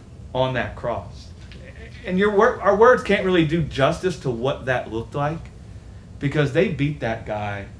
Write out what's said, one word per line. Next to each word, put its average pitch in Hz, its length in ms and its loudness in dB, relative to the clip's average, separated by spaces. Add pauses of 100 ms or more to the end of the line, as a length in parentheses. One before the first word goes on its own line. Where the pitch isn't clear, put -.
(340)
on 131 220 0
that 104 200 -4
cross. - 520 -8 (800)
And 185 120 -2
your 208 140 4
wor-, 214 300 4
our 196 140 4
words 233 280 8
can't 202 220 2
really 180 200 4
do 160 160 0
justice 156 600 0
to 135 100 -2
what 127 340 -2
that 123 260 -2
looked 110 220 -6
like, 147 260 -2 (800)
because 143 340 0
they 180 160 4
beat 147 320 -2
that 107 240 -4
guy. 104 420 -6 (120)